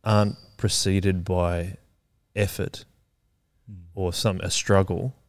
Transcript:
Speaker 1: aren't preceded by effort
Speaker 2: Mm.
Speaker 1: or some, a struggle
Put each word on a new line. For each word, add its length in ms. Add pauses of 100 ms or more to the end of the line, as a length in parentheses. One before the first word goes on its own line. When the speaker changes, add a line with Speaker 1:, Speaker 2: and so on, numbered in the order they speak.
Speaker 1:
aren't 320 (200)
preceded 680
by 520 (580)
effort 500 (840)
Speaker 2:
Mm. 60 (180)
Speaker 1:
or 180
some, 280
a 100
struggle 640 (140)